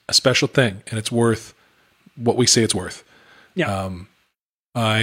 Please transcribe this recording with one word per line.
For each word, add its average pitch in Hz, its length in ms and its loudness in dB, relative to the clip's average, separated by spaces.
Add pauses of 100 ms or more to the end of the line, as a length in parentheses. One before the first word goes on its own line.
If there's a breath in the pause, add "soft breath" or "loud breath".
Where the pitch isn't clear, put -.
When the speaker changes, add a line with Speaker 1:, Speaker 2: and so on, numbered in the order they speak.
Speaker 1:
a - 60 -4
special 131 320 2
thing, 110 420 0
and 110 120 -6
it's - 100 -8
worth 117 420 0 (600 soft breath)
what 117 220 0
we 123 100 2
say - 160 4
it's 107 140 0
worth. 90 260 -8 (540 soft breath)
Speaker 2:
Yeah. 135 180 -2
Speaker 1:
Um, 95 340 -8 (640)
I, 110 280 0